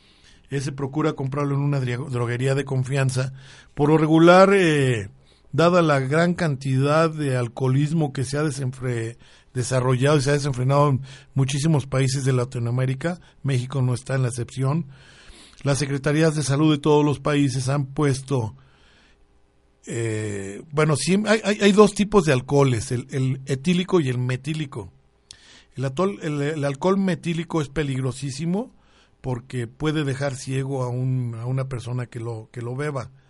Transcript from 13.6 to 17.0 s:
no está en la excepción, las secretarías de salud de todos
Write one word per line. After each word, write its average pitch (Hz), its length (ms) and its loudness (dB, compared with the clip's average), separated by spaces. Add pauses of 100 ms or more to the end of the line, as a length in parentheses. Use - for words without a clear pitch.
no 123 120 0
está 127 220 -6
en 135 80 0
la 123 40 0
excepción, 131 600 -4 (760)
las 139 160 0
secretarías 151 560 0
de 151 80 -2
salud 139 280 2
de 151 60 2
todos 147 260 4